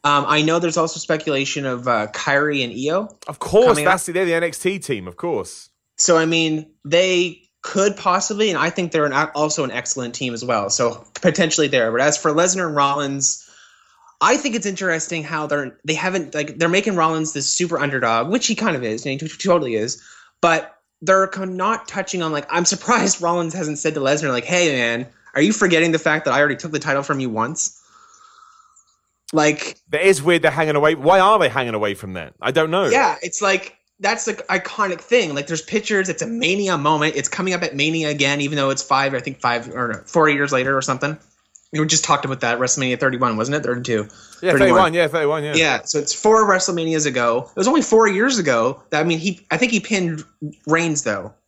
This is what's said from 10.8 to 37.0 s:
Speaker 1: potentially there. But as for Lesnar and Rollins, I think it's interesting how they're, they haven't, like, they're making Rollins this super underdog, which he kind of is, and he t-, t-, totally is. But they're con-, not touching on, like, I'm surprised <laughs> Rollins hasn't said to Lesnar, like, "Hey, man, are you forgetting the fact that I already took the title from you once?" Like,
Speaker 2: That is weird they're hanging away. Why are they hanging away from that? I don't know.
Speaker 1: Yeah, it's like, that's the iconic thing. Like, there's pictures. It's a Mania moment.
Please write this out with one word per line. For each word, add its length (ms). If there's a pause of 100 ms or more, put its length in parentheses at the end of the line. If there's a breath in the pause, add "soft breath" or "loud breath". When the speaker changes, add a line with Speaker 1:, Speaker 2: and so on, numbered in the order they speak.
Speaker 1:
potentially 460
there. 240
But 100
as 160
for 140
Lesnar 340
and 100
Rollins, 720 (720 soft breath)
I 160
think 200
it's 100
interesting 580
how 220
they're, 400
they 80
haven't, 400
like, 240
they're 120
making 260
Rollins 380
this 140
super 300
underdog, 540
which 160
he 80
kind 200
of 80
is, 220
and 60
he 80
t-, 80
t-, 100 (100)
totally 280
is. 260 (400 soft breath)
But 340 (280)
they're 240
con-, 280
not 320
touching 360
on, 80
like, 180
I'm 160
surprised 560
<laughs> 0
Rollins 320
hasn't 240
said 160
to 60
Lesnar, 320
like, 140
"Hey, 260
man, 340 (300 soft breath)
are 80
you 100
forgetting 380
the 80
fact 260
that 80
I 60
already 160
took 160
the 80
title 240
from 160
you 100
once?" 480 (1600 soft breath)
Like, 440 (120)
Speaker 2:
That 160
is 160
weird 200
they're 100
hanging 240
away. 200
Why 240
are 200
they 80
hanging 260
away 200
from 200
that? 280
I 100
don't 180
know. 160
Speaker 1:
Yeah, 360
it's 200
like, 360 (240)
that's 240
the 80
iconic 680
thing. 340
Like, 140
there's 140
pictures. 480
It's 120
a 60
Mania 500
moment. 380